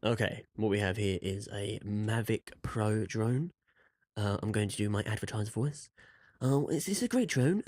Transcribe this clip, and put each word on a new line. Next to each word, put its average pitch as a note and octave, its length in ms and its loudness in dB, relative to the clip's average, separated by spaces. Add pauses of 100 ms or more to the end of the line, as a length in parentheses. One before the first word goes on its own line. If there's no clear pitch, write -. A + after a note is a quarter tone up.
Okay, A2+ 420 0 (100)
what G#2+ 140 0
we G2+ 80 4
have G2+ 200 2
here G2 260 0
is G2 280 -6
a G2+ 320 -4
Mavic G#2+ 680 0 (100)
Pro G#2+ 460 0
drone. B2 440 0 (640)
Uh, G#2 280 0
I'm G#2+ 80 0
going G#2+ 180 2
to - 80 -6
do G#2 140 0
my G#2 120 2
advertiser G#2+ 460 -4
voice. C#3 400 -4 (500)
Uh, C#3 280 2
it's, C#3 200 0
it's G3+ 140 0
a B3 60 0
great A#3+ 200 2
drone. D3 400 4